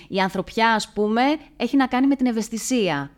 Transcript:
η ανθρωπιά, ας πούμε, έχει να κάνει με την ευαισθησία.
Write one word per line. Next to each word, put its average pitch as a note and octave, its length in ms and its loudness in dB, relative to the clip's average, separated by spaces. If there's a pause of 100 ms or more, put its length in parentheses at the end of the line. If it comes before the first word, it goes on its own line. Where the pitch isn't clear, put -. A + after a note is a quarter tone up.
η F#3+ 120 -4
ανθρωπιά, F#3+ 540 0
ας - 200 -2
πούμε, G#3+ 280 0 (340)
έχει A#3+ 200 -2
να C4+ 100 4
κάνει B3+ 200 0
με C#4 100 2
την B3+ 100 0
ευαισθησία. G#3+ 920 -2